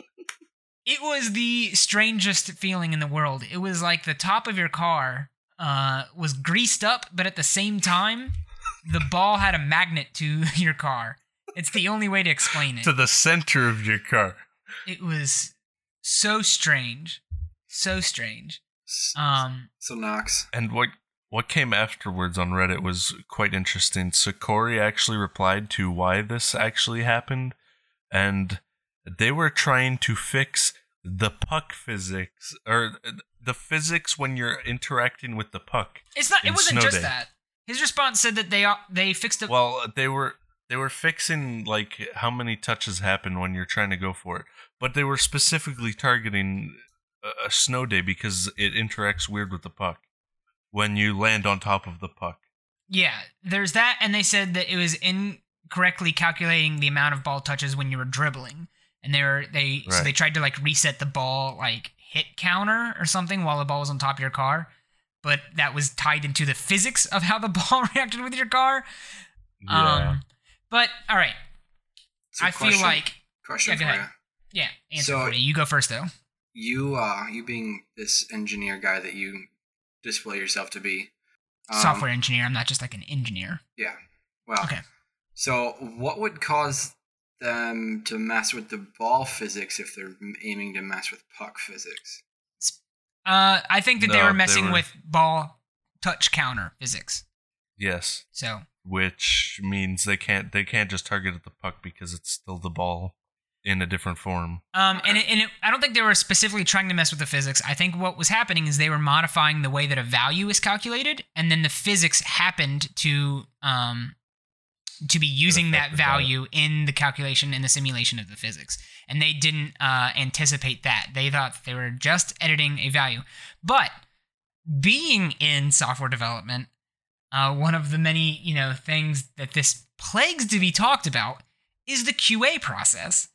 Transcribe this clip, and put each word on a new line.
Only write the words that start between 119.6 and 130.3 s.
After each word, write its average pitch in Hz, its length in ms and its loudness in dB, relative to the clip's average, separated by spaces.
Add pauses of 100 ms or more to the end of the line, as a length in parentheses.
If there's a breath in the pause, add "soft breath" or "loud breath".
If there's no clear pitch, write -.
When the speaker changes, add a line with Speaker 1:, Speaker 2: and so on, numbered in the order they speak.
Speaker 1:
uh, 131 360 2
anticipate 135 680 0
that. 113 320 0
They 139 160 0
thought 139 240 0
that - 100 -18
they 123 80 -8
were 123 160 -4
just 147 500 0
editing 151 380 2
a 139 120 -2
value. 135 320 0 (420 loud breath)
But 208 260 4 (920)
being 214 600 2
in 143 320 2
software 131 380 0
development, 120 580 -4 (640)
uh, 135 220 2
one 156 220 2
of 151 140 -2
the 156 80 0
many, 160 460 2
you 165 100 -2
know, 135 200 0
things 156 640 -2
that 135 160 -10
this - 340 0 (100)
plagues 285 500 0